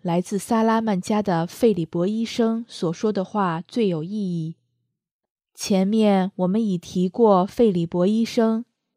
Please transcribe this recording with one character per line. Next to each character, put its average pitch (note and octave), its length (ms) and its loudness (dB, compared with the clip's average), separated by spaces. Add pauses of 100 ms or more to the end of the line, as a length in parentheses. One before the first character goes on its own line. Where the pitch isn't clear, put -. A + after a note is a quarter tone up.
来 F3 200 -2
自 F#3+ 180 -4
萨 A3 240 0
拉 A3+ 180 2
曼 G#3+ 200 -2
加 G#3+ 200 -2
的 E3+ 260 0
费 A3 280 2
里 E3+ 100 -4
伯 E3+ 220 -2
医 A3 180 -4
生 A3+ 420 -2
所 - 260 -4
说 G#3+ 200 -2
的 G3 120 -4
话 F#3 360 -2
最 G#3+ 280 -2
有 D#3+ 140 -2
意 F3 80 -10
义。 F3 460 -4 (1000)
前 F#3+ 320 0
面 G3+ 500 2
我 F#3 100 -2
们 G#3 180 0
已 G3 120 0
提 F3+ 320 -2
过 G3+ 380 4
费 A3+ 240 2
里 F3 160 0
伯 F3+ 200 0
医 A3 180 2
生， A3+ 400 0 (320)